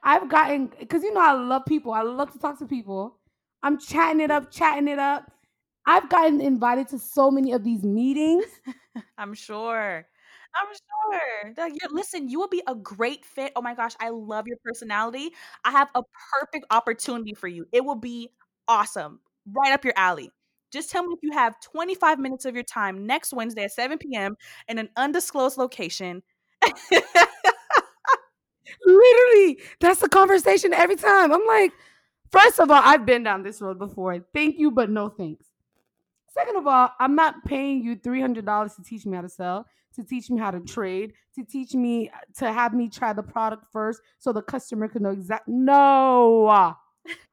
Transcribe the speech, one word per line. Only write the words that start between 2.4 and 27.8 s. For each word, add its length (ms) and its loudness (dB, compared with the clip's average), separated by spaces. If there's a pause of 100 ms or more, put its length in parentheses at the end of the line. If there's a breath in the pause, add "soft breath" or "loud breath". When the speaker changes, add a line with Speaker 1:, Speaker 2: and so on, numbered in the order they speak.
Speaker 1:
to 80 -14
people. 500 -10 (460)
I'm 160 0
chatting 420 -2
it 80 -2
up, 220 -2
chatting 360 -2
it 120 -4
up. 320 -4 (540)
I've 240 2
gotten 320 2
invited 480 -2
to 100 -10
so 320 0
many 220 -2
of 100 -4
these 200 -4
meetings. 640 0 (200)
Speaker 2:
<laughs> 520 -18
I'm 160 -14
sure. 720 -8 (500 soft breath)
I'm 180 -6
sure. 840 -8
Like, 240 -8
you're, 100 -12
listen, 380 -10
you 100 -8
would 120 -6
be 160 -4
a 80 -8
great 500 -8
fit. 300 -12
Oh 80 -6
my 100 -10
gosh, 260 -8
I 100 -8
love 380 -10
your 160 -14
personality. 680 -8 (340 loud breath)
I 60 0
have 240 2
a 80 -2 (300)
perfect 360 -6
opportunity 640 -4
for 140 -14
you. 240 -12
It 120 0
will 120 -6
be 340 -14 (380)
awesome. 540 -4 (280)
Right 220 0
up 140 -2
your 100 -2
alley. 340 -2 (420)
Just 200 -12
tell 160 -4
me 60 -8
if 100 -12
you 80 -6
have 300 -2
twenty-five 580 -2
minutes 260 -8
of 80 -8
your 120 -10
time 420 -8
next 260 -6
Wednesday 300 -8
at 80 -8
seven 260 -6
P 160 -14
M 220 -6 (320 loud breath)
in 100 -8
an 200 -8
undisclosed 600 -2
location. 640 -8 (400)
<laughs> 300 -2 (1900 loud breath)